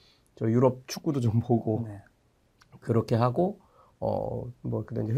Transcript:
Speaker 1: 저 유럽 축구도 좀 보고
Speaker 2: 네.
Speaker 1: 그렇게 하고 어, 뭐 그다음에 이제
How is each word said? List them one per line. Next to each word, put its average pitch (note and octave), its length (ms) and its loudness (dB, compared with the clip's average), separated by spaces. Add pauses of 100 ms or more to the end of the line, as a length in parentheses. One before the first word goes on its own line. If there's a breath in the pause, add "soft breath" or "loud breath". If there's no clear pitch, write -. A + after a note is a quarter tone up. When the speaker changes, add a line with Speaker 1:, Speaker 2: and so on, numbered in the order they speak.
(400 soft breath)
Speaker 1:
저 A2+ 100 0
유럽 B2 380 4
축구도 C#3 320 -4
좀 A#2 220 2
보고 A2+ 440 0
Speaker 2:
네. G2+ 160 -14 (800)
Speaker 1:
그렇게 A#2 360 0
하고 B2+ 440 0 (400 soft breath)
어, A2 460 -4 (160)
뭐 A#2 240 -4
그다음에 A2+ 240 -6
이제 A2+ 80 -2